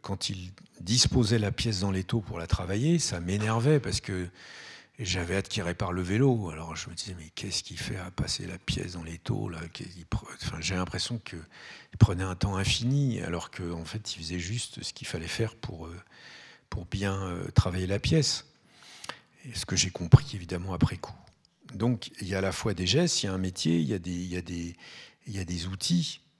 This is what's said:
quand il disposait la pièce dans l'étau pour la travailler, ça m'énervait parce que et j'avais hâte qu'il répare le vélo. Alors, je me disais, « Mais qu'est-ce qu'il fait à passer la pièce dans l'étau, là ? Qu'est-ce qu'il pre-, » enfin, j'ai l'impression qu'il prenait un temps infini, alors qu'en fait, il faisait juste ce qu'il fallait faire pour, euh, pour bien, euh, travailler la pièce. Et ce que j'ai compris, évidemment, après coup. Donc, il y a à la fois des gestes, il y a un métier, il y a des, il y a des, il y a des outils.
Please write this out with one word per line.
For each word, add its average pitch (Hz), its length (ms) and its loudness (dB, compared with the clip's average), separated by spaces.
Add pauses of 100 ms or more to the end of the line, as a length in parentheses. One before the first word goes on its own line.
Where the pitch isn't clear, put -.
quand - 260 -6
il 92 240 -6 (280)
disposait 113 580 4
la 101 140 2
pièce 107 280 0
dans 98 100 2
l'étau 95 300 0
pour 92 180 -8
la 82 80 -4
travailler, 110 520 2
ça 98 200 0
m'énervait 110 600 4
parce - 200 -2
que 90 280 -4 (720)
et 107 60 -4
j'avais 90 300 0
hâte 98 120 0
qu'il - 140 -2
répare 87 300 -2
le 92 100 0
vélo. 107 480 4
Alors, 82 260 -8
je - 140 -8
me 85 40 -12
disais, « 92 240 -8
Mais 78 160 -16
qu'est-ce - 280 -4
qu'il - 160 -12
fait - 180 -4
à 90 140 -8
passer - 360 -4
la 90 120 -8
pièce 90 340 -2
dans 87 100 -8
l'étau, 101 460 -4
là ? 85 100 -6 (140)
Qu'est-ce - 220 -14
qu'il 87 100 -16
pre-, » - 220 -2 (160)
enfin, - 180 -4
j'ai 82 140 0
l'impression 92 420 -2
qu'il 92 240 -10 (580)
prenait 92 240 8
un 92 120 -2
temps 95 220 0
infini, 120 680 2
alors 87 280 -4
qu'en 85 360 -6
fait, - 280 -6
il - 40 -10
faisait 82 200 -6
juste 95 440 -4
ce - 100 -8
qu'il - 140 -12
fallait 85 200 -6
faire 110 280 -2
pour, 82 320 -10
euh, 85 100 -10 (720)
pour - 160 -6
bien, 98 300 0 (140)
euh, 90 240 -4
travailler 92 340 4
la 98 120 0
pièce. - 460 2 (1000)
Et 120 80 -12
ce - 100 -4
que - 100 -2
j'ai 98 140 2
compris, - 460 10
évidemment, 90 400 -4
après - 240 2
coup. - 180 -12 (560)
Donc, 113 380 0 (100)
il 98 80 -6
y 95 60 -2
a 95 40 2
à 95 40 2
la 95 100 2
fois 104 220 -2
des 90 120 0
gestes, 151 360 4
il - 40 -2
y - 40 0
a - 20 -2
un 92 60 -2
métier, 90 400 2
il 80 100 2
y 117 60 0
a 98 40 0
des, 90 140 -6
il 90 160 -4
y 87 80 -4
a 90 60 -4
des, 85 340 -8 (500)
il 107 80 -8
y 98 40 -4
a 92 80 -4
des 85 200 -4
outils. 98 540 0 (200)